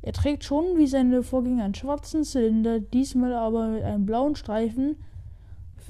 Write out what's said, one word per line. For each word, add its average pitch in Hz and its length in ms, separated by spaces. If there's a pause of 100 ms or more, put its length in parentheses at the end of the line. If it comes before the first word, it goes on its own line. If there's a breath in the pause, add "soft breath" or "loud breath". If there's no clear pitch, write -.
Er - 120
trägt 285 300
schon 330 340
wie 302 80
seine 254 360
Vorgänger 247 420
einen 196 100
schwarzen 285 500
Zylinder, 226 560
diesmal 247 540
aber 226 340
mit 220 140
einem 208 240
blauen 254 280
Streifen, 233 640 (920 loud breath)